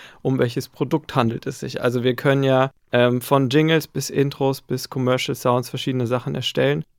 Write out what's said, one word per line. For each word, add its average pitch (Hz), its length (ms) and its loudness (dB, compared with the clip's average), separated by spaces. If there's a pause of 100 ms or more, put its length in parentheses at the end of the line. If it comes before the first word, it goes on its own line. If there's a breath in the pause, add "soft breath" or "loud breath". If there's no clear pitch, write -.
(220 loud breath)
um 131 160 0
welches 127 320 -2
Produkt - 440 -4
handelt 120 320 0
es - 140 -10
sich. 131 220 -8
Also 123 220 0
wir 127 120 2
können 139 260 2
ja, 135 280 2 (200)
ähm, 123 300 2
von 139 300 2
Jingles 156 360 4
bis - 220 -6
Intros 139 540 0
bis - 260 -6
Commercial 127 460 -2
Sounds 123 340 0
verschiedene 127 380 -4
Sachen 127 280 -4
erstellen. 139 500 -2 (140)